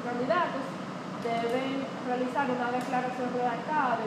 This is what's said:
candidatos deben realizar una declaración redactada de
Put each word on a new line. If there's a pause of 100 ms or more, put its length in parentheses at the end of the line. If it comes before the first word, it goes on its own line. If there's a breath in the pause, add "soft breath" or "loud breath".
candidatos (600)
deben (240)
realizar
una
declaración
redactada
de